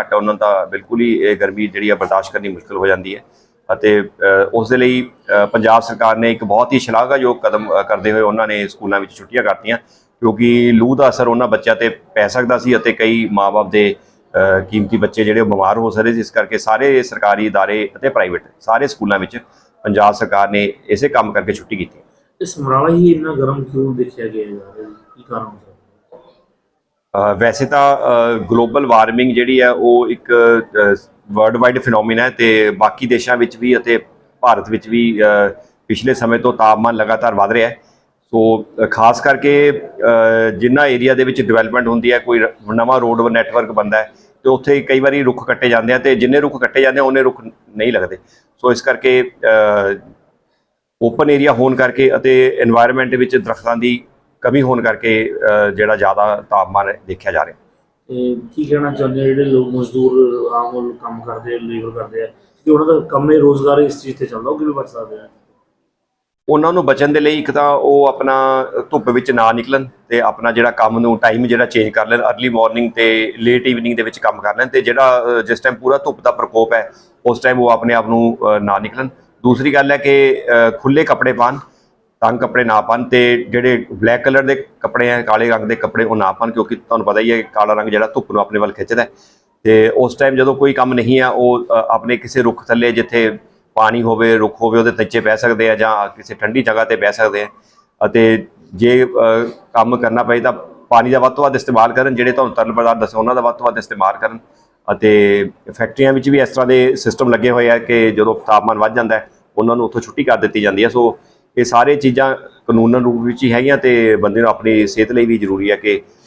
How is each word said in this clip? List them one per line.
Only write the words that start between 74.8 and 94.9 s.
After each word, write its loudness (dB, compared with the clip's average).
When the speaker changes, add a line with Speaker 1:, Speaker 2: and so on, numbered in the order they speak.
Speaker 1:
ਜਿਹੜਾ, 2
ਅ, 0
ਜਿਸ -4
ਟਾਈਮ -2
ਪੂਰਾ 0
ਧੁੱਪ -6
ਦਾ 0
ਪ੍ਰਕੋਪ -2
ਹੈ, -4
ਉਸ 0
ਟਾਈਮ 2
ਉਹ 4
ਆਪਣੇ 0
ਆਪ 2
ਨੂੰ, 0
ਅ, 2
ਨਾ -2
ਨਿਕਲਣ। -8
ਦੂਸਰੀ 0
ਗੱਲ 2
ਹੈ 2
ਕਿ, 2
ਅ, 4
ਖੁੱਲ੍ਹੇ 0
ਕੱਪੜੇ 0
ਪਾਉਣ, 0
ਤੰਗ 0
ਕੱਪੜੇ -2
ਨਾ 2
ਪਾਉਣ -2
ਤੇ 0
ਜਿਹੜੇ 0
ਬਲੈਕ 0
ਕਲਰ 2
ਦੇ -2
ਕੱਪੜੇ -2
ਆ, -2
ਕਾਲੇ 2
ਰੰਗ 0
ਦੇ -2
ਕੱਪੜੇ -4
ਉਹ -2
ਨਾ 0
ਪਾਉਣ, -4
ਕਿਉਂਕਿ -4
ਤੁਹਾਨੂੰ -4
ਪਤਾ 2
ਹੀ 0
ਹੈ 0
ਕਾਲਾ -2
ਰੰਗ -2
ਜਿਹੜਾ 0
ਧੁੱਪ -8
ਨੂੰ 0
ਆਪਣੇ -2
ਵੱਲ -2
ਖਿੱਚਦਾ -4
ਹੈ। -4
ਤੇ 6
ਉਸ 0
ਟਾਈਮ 0
ਜਦੋਂ 2
ਕੋਈ 2
ਕੰਮ 0
ਨਹੀਂ 2
ਆ, 2
ਉਹ, 0
ਅ, -12
ਆਪਣੇ 0
ਕਿਸੇ -4
ਰੁੱਖ -2
ਥੱਲੇ 0
ਜਿੱਥੇ -2
ਪਾਣੀ 2
ਹੋਵੇ, 2
ਰੁੱਖ -2
ਹੋਵੇ, 0
ਉਹਦੇ 2